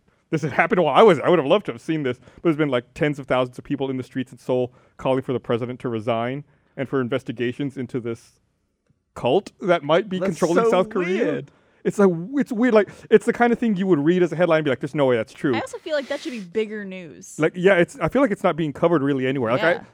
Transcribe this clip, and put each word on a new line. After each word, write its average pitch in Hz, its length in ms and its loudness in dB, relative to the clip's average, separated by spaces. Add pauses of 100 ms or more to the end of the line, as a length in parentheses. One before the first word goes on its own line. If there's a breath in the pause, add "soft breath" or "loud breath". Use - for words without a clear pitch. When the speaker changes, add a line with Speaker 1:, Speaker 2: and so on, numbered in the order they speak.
(300)
Speaker 1:
this 156 120 -2
had 151 100 -6
happened 175 300 2
while 147 140 2
I 185 60 8
was, 190 180 8
I 110 80 0
would 170 100 4
have 135 80 -2
loved 202 200 0
to 135 60 -6
have 117 80 -12
seen 160 220 -4
this, 127 160 -2
but - 240 -20
there's 165 140 2
been, 147 140 0
like, 123 240 -4
tens 147 260 -2
of 131 60 -16
thousands 131 320 -2
of 135 60 -18
people 135 260 -6
in 131 60 -6
the 127 60 -6
streets 123 300 -10
in 123 60 -20
Seoul 127 340 -4 (240 soft breath)
calling 131 260 -2
for 135 100 -6
the 120 80 -2
president 123 400 -4
to 135 80 -8
resign 117 560 -4 (320)
and 135 120 -8
for 135 120 -2
investigations 123 760 -6
into 127 240 -8
this 117 400 -12 (760)
cult 151 460 0
that 175 220 2
might 165 260 0
be 185 100 -6
Speaker 2:
That's 180 200 -4
Speaker 1:
controlling 175 260 2
Speaker 2:
so 226 60 4
Speaker 1:
South 185 200 2
Korea. 190 340 -2
Speaker 2:
weird. 139 260 -4 (340 soft breath)
Speaker 1:
It's 190 160 -2
a, 196 80 6 (260)
it's 277 160 -2
weird. 240 240 0
Like, 208 140 4 (220 loud breath)
it's 214 160 4
the 233 60 0
kind 240 200 2
of 233 80 -2
thing 220 160 0
you 190 100 -4
would 175 140 2
read 175 240 2
as 165 80 -2
a 156 40 -6
headline 165 220 4
and 156 60 -2
be 147 60 0
like, 123 100 -2
"There's 147 160 -8
no 143 100 4
way 127 80 4
that's 110 180 -2
true." 139 220 -2
Speaker 3:
I 131 60 -2
also 494 180 -12
feel 320 160 -8
like 277 140 -4
that 285 100 -6
should 320 140 -10
be 233 80 -12
bigger 208 440 -8
news. 175 540 -16
Speaker 1:
Like, 156 160 0
yeah, 185 220 2
it's, 175 240 2
I 165 80 -2
feel 254 140 2
like 226 100 2
it's 190 100 -6
not 175 140 0
being 151 160 -4
covered 170 320 2
really 139 200 0
anywhere. 127 280 0
Like, 135 100 0
Speaker 3:
Yeah. 175 320 0